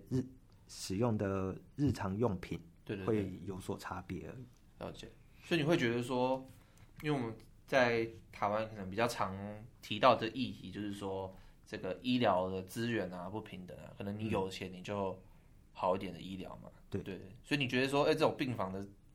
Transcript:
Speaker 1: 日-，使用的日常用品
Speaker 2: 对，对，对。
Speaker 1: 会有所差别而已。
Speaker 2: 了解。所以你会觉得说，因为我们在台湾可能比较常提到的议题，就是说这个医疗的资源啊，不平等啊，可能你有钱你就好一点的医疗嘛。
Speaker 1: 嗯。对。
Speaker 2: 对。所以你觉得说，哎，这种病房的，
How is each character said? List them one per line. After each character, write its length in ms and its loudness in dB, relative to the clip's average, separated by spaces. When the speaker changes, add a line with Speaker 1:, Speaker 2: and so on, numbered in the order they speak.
Speaker 1:
日-， 140 0
使 300 -6
用 200 2
的 400 0
日 160 4
常 260 -2
用 220 2
品 200 -6
Speaker 2:
对， 120 -2
对， 80 -6
对。 0 -
Speaker 1:
会 400 2
有 140 -6
所 180 -4
差 300 -8
别 220 -6
而 100 -10
已。 60 -12
Speaker 2:
了 120 -8
解。 200 -14
所 140 0
以 40 2
你 40 2
会 120 6
觉 160 4
得 100 0
说， 440 2
因 100 0
为 80 2
我 40 -2
们 120 -6
在 420 4
台 160 0
湾 220 2
可 60 -12
能 140 -8
比 60 -8
较 120 4
常 280 -2
提 180 -4
到 160 10
的 140 0
议 220 -2
题， 200 -12
就 100 -6
是 120 -4
说 400 -4
这 120 -8
个 240 -4
医 160 4
疗 320 6
的 140 -2
资 260 -2
源 240 0
啊， 160 -6
不 120 -4
平 240 -12
等 140 -12
啊， 180 -16
可 60 -8
能 140 -4
你 120 -2
有 200 2
钱 240 -6
你 80 -12
就 360 -2
好 240 2
一 40 0
点 140 -4
的 60 -12
医 160 -8
疗 220 -10
嘛。 160 -16
Speaker 1:
嗯。 160 -20
对。 120 -2
Speaker 2:
对。 180 -8
所 120 0
以 40 2
你 80 0
觉 140 2
得 60 4
说， 160 4
哎， 100 6
这 60 2
种 180 6
病 180 0
房 180 -2
的， 120 -6